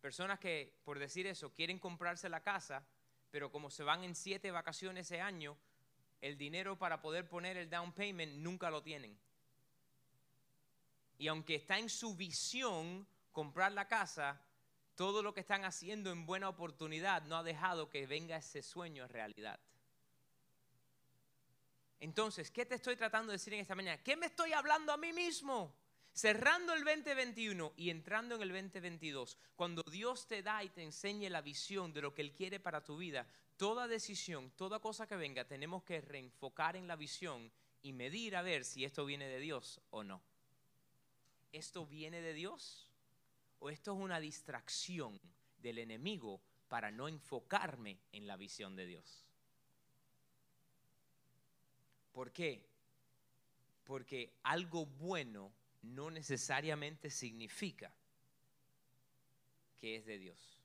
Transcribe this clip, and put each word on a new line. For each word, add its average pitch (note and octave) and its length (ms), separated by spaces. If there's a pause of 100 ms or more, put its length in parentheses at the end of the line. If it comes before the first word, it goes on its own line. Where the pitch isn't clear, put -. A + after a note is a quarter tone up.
Personas F#3 380
que, D#3+ 340 (100)
por C#3+ 160
decir D#3+ 280
eso, D#3+ 260
quieren E3+ 260
comprarse F3 500
la E3 140
casa, D#3+ 400 (480)
pero C#3+ 200
como D3 180
se D3+ 140
van D#3+ 200
en F3+ 120
siete F#3+ 360
vacaciones F3 560
ese F3 140
año, E3 340 (680)
el C#3+ 160
dinero F3+ 400
para E3 240
poder E3 260
poner F3 300
el E3+ 120
down E3+ 240
payment F3+ 420
nunca E3+ 340
lo D3+ 120
tienen. C#3 360 (2000)
Y C#3+ 100
aunque D#3 280
está E3+ 220
en A3+ 120
su A3 260
visión F#3 920 (240)
comprar D#3+ 400
la G3+ 160
casa, D#3 540 (540)
todo G3+ 280
lo G3+ 100
que G3 60
están G3 240
haciendo F#3+ 480
en E3+ 140
buena F#3+ 240
oportunidad D#3+ 760
no D#3+ 140
ha E3 60
dejado E3 460
que C#3 160
venga D#3+ 320
ese D3 240
sueño D#3 440
a - 20
realidad. G#2+ 520 (2500)
Entonces, F3+ 520
¿qué A#3+ 140
te B3+ 100
estoy B3 200
tratando A3 360
de G3 60
decir G3+ 160
en G#3 80
esta F#3+ 140
mañana? F3+ 280
¿Qué C#4+ 140
me E4+ 100
estoy E4 260
hablando D4+ 380
a D4 60
mí E4 160
mismo? C#4 600 (380)
Cerrando D4+ 640
el D#4 100
veinte D4+ 320
veintiuno G#3+ 600
y E3+ 140
entrando G#3 460
en A3 80
el F#3+ 80
veinte F#3+ 280
veintidós, D#3 580 (180)
cuando F3 280
Dios A3 440
te G#3 160
da G#3+ 200
y F#3+ 60
te F3 140
enseñe G3+ 460
la E3 120
visión E3 500
de D3 100
lo C#3+ 120
que D3+ 80
Él C#3+ 120
quiere F#3 260
para E3 240
tu D3+ 140
vida, D3+ 280 (320)
toda A3+ 300
decisión, F3+ 640
toda F#3+ 280
cosa A3 280
que G#3 80
venga, C#3 320
tenemos D#3 360
que E3 180
reenfocar C#3 760
en F#3 120
la E3+ 80
visión C#3+ 560 (300)
y C#3 120
medir F#3 420
a F3+ 80
ver D#3+ 200
si C3 220
esto C#3+ 200
viene C#3 220
de C3 120
Dios C#3+ 500
o G#2+ 140
no. F#2+ 180 (1300)
¿Esto D#3 360
viene D#3 340
de E3 120
Dios F#3 540 (720)
o C#3 100
esto D#3 240
es F#3+ 60
una F#3 200
distracción C#3+ 1000 (400)
del A#2 200
enemigo A#2 600 (260)
para A2 240
no A#2+ 160
enfocarme B2 880 (140)
en G#2 160
la G2+ 80
visión F#2+ 400
de F#2 100
Dios? - 400 (2750)
¿Por B2+ 200
qué? D3 360 (1160)
Porque B2+ 500 (100)
algo E3 420
bueno C3+ 640 (320)
no C3 260
necesariamente D3+ 1000
significa A2+ 840 (1900)
que A2+ 200
es A2 80
de G#2+ 120
Dios. - 480